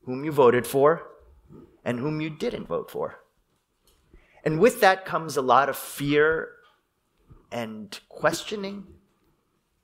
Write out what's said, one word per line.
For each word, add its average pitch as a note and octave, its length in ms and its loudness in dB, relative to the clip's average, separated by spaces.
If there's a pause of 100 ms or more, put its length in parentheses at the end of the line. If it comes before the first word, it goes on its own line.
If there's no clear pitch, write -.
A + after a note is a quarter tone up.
whom C3 220 -10
you D#3+ 80 -6
voted B2 340 4
for D3 420 2 (760)
and A#2+ 160 -6
whom D3+ 200 -4
you D#3+ 100 -8
didn't - 360 -8
vote - 240 -6
for. - 300 -10 (1200)
And D#3 140 0
with - 220 4
that F#3+ 260 4
comes D#3+ 300 -6
a C#3 60 0 (120)
lot C3+ 140 6
of C3 100 -6
fear D3 720 0 (1000)
and A2 560 -10
questioning, G3 760 -6 (1000)